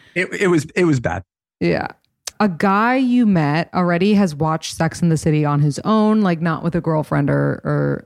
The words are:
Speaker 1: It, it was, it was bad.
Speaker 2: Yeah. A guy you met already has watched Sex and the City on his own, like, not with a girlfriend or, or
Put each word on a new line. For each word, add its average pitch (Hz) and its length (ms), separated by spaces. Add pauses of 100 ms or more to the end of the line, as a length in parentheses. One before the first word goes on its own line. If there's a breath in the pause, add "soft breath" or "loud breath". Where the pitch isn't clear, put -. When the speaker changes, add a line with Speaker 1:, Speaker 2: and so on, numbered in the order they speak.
(140 soft breath)
Speaker 1:
It, 185 260
it 202 60
was, 170 200 (100)
it 180 80
was 147 160
bad. 90 240 (340)
Speaker 2:
Yeah. 170 300 (540)
A 214 60
guy 202 480
you 247 300
met 165 480
already 180 400
has 196 200
watched 156 400
Sex - 280
and 170 100
the 156 60
City 151 260
on 147 160
his 147 200
own, 214 420
like, 175 180
not 165 220
with 170 120
a 170 60
girlfriend 151 480
or, 143 360
or 143 420